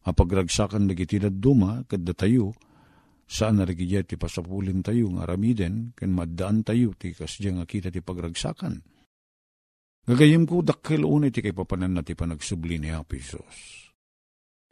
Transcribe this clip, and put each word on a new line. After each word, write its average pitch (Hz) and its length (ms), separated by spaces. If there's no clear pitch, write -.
Apagragsakan 95 880
dagiti 90 240
dadduma, 104 720
ket 92 160
datayo, 98 480
saan 107 360
na 95 40
rigidya 90 400
ti 82 160
pasapulin 92 640
tayo 113 320
nga 87 80
aramiden, 104 720
ken 95 160
maddaan 92 560
tayo 110 320
ti 87 160
kasdya 92 400
nga 90 80
kita 92 320
ti 87 80
pagragsakan. 87 720
Gagayem 151 400
ko, 170 160
dakkel 151 480
unay 147 240
ti - 80
kay 101 160
papanan 92 400
na 85 80
ti - 80
panagsubli 85 640
ni 78 160
Apo 78 240
Isos. - 720